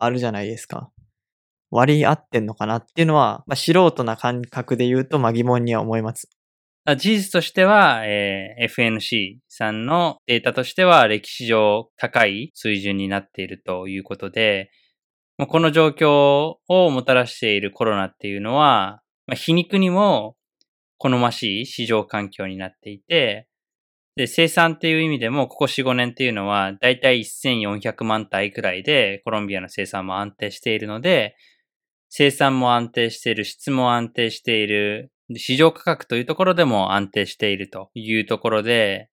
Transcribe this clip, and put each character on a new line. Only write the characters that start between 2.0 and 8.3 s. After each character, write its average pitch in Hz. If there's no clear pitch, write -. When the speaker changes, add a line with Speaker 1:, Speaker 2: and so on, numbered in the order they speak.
Speaker 1:
合 143
っ -
て 123
ん 110
の 110
か 107
な 110
っ 113
て -
い -
う -
の 156
は、 120
ま -
あ、 -
素 -
人 -
な 113
感 123
覚 123
で 123
言 131
う 131
と、 147
ま 120
あ、 117
疑 120
問 123
に 120
は 110
思 113
い 113
ま 110
す。 -
Speaker 2:
あ、 147
事 214
実 196
と 180
し -
て 185
は、 185
え 101